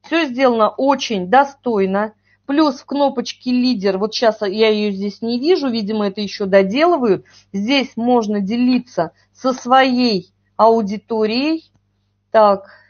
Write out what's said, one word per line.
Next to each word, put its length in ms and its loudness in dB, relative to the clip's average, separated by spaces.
Все 240 -2
сделано 440 2
очень 600 -2
достойно. 840 0
Плюс 360 0
в 40 -20
кнопочке 680 -4
«Лидер», 460 0
вот 160 -4
щас 280 0
я 280 0
ее 220 0
здесь 300 -8
не 180 -4
вижу, 300 0
видимо, 380 -2
это 120 -6
еще 280 -6
доделывают. 800 2
Здесь 420 -2
можно 460 0
делиться 720 -2
со 200 -2
своей 800 2
аудиторией. 1120 0
Так. 400 2